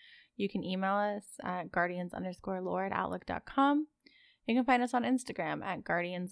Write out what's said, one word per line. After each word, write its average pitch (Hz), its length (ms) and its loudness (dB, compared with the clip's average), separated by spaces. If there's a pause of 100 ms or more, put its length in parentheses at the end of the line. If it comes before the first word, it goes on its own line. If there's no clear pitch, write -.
(380)
You 202 100 0
can 196 160 -2
email 190 300 0
us 208 320 0 (180)
at 180 260 -4
guardians 175 440 0
underscore 185 480 -4
lore 185 240 0
at 196 80 -2
outlook 185 320 -2
dot - 200 -4
com. 285 420 2 (600)
You 233 80 4
can 254 80 6
find 247 180 4
us 247 120 0
on 247 100 4
Instagram 185 640 0
at 175 180 -4
Guardians 180 480 -2